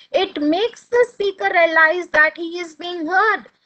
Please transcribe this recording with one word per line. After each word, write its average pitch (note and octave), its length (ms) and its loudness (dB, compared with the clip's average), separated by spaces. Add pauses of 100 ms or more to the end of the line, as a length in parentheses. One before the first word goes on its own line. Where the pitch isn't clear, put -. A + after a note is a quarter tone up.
(120)
it F4+ 300 -2
makes F4+ 440 -2
the A#4+ 260 2
speaker G4 400 -4
realize E4 580 2
that D#4 260 2
he E4+ 240 -10
is E4+ 160 -12
being F4 300 -10
heard F#4+ 400 0 (200)